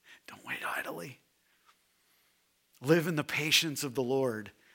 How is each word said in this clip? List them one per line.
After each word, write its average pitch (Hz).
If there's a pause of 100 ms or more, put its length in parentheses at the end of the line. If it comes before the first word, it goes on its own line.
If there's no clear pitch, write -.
(260)
don't -
wait - (180)
idly. 165 (1600)
Live 156
in 175
the 147
patience 147
of 127
the 135
Lord, 120 (240)